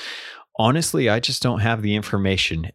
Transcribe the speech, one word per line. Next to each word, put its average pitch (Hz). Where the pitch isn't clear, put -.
honestly, 135
I 107
just 131
don't 120
have 110
the 104
information, 95